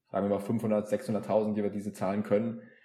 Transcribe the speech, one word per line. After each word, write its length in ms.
Sagen 180
wir 60
mal 60
fünfhundert, 460
sechshunderttausend, 720
die 60
wir 80
diese 220
zahlen 300
können. 380